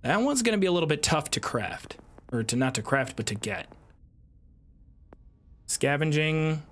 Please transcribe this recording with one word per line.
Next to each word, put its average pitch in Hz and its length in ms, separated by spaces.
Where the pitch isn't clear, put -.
That 165 200
one's 269 220
gonna 220 140
be 190 100
a 180 40
little 170 160
bit 151 140
tough 151 300
to - 80
craft. - 560
Or 113 120
to, 113 140
not 131 180
to 113 60
craft, 131 340
but 110 120
to 107 80
get. 98 360
Scavenging. 156 960